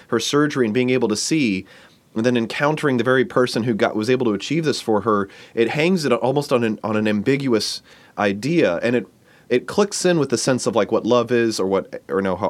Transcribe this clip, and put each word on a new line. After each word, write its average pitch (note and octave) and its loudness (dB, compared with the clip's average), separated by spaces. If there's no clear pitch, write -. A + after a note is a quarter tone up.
her A#2 -2
surgery C#3+ 0
and G#2+ -2
being B2 0
able B2 2
to G#2 -2
see, G#2+ -2
and A2+ 0
then B2 2
encountering C#3+ -2
the A#2 0
very B2+ 2
person B2+ 0
who A#2 -2
got, G#2 0
was G#2+ -2
able B2+ 2
to A2 0
achieve C#3+ -4
this C3+ -2
for G#2+ 0
her, G#2 0
it A2+ 2
hangs E3 0
it C#3 2
almost C3 0
on A#2+ 2
an, A2 -2
on G#2+ -2
an G#2+ 0
ambiguous A2+ 0
idea, G#2 0
and A#2 0
it, A2+ 0
it B2+ 0
clicks - -2
in F3+ 2
with C#3+ 0
the A#2+ 0
sense B2+ 0
of, G#2+ 0
like, G#2 2
what A2 0
love A#2 2
is, A#2 0
or F#2+ -2
what, - -2
or, E2 0
you G2 0
know, F#2+ -2
how F#2+ -2